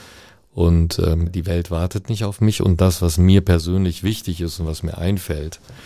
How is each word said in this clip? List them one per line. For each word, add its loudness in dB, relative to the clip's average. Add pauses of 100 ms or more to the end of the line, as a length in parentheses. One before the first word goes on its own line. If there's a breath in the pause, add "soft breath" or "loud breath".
(540 loud breath)
und, 2
ähm, 0
die -6
Welt -4
wartet -4
nicht -4
auf -4
mich 2
und 2
das, 2
was 0
mir 6
persönlich 0
wichtig -4
ist -6
und -6
was -6
mir -6
einfällt, -6 (240 loud breath)